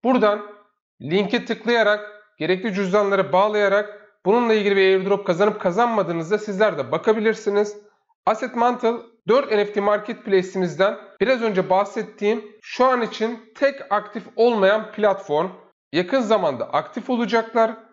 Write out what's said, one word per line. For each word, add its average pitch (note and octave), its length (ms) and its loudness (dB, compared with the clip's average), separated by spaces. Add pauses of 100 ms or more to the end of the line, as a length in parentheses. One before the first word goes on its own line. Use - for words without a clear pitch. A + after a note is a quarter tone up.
Buradan G#3+ 380 2 (600)
linke G3 440 -2
tıklayarak, G#3+ 760 -2 (140)
gerekli F#3 360 -2
cüzdanları G3 600 0
bağlayarak G#3 800 0 (100)
bununla A3+ 280 2
ilgili G3+ 220 2
bir G3 60 4
airdrop F#3+ 460 2
kazanıp G#3 340 0
kazanmadığınızda F#3 760 0
sizler G3+ 400 -2
de B2 140 -4
bakabilirsiniz. G#3 880 0 (480)
Asset A3 300 -2
Mantle A#3+ 380 0 (340)
dört A#3+ 240 2
N G#3 140 2
F G#3 80 -10
T G3+ 80 0
marketplace'imizden F#3+ 1160 0 (240)
biraz A#3+ 200 2
önce F#3+ 280 -2
bahsettiğim G#3 760 -2 (160)
şu - 240 0
an B3+ 160 2
için A3+ 540 -6
tek C#4 200 0 (140)
aktif G#3 340 -4 (120)
olmayan G#3+ 560 2
platform. F#3+ 580 0 (420)
Yakın F3+ 280 0
zamanda F#3 540 0
aktif D#3 360 -4
olacaklar. A3+ 600 0 (220)